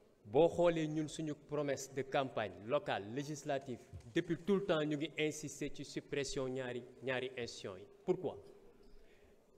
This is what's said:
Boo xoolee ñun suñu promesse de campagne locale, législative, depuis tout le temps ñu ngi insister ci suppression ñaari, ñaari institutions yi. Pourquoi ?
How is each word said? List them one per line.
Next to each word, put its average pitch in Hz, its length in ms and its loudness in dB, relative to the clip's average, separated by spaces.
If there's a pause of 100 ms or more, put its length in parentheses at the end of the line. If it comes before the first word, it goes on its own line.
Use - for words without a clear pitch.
(260)
Boo 131 240 6
xoolee 165 380 4
ñun 151 200 0
suñu 151 260 -4 (160)
promesse 143 440 -2
de 135 100 -2
campagne 127 500 0 (120)
locale, 123 480 0
législative, 139 640 -4 (340)
depuis 170 240 2
tout - 180 4
le 185 100 4
temps 156 180 6
ñu 151 140 2
ngi 151 200 -2
insister 151 560 -2
ci 147 120 -8
suppression 139 640 -2
ñaari, 123 340 -4 (200)
ñaari 127 340 0
institutions 113 400 -6
yi. 101 80 -14 (200)
Pourquoi ? 165 320 0 (1200)